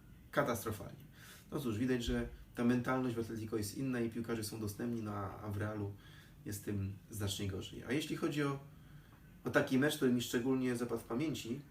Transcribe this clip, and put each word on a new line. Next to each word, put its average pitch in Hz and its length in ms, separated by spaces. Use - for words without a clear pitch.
katastrofalnie”. - 760
No 160 100
cóż, 110 180
widać, 127 260
że 120 240
ta 123 100
mentalność 123 520
w - 20
Atletico 110 380
jest 104 220
inna 127 220
i 117 100
piłkarze 113 340
są 110 160
dostępni, 113 420
no 107 100
a, 98 300
a 104 80
w 101 60
Realu 104 360
jest 101 180
tym 98 280
znacznie 101 380
gorzej. - 360
A 117 80
jeśli 151 240
chodzi 147 260
o, 139 160
o - 60
taki - 280
mecz, 151 180
który 131 160
mi 120 100
szczególnie 127 540
zapadł 117 240
w - 40
pamięci 127 560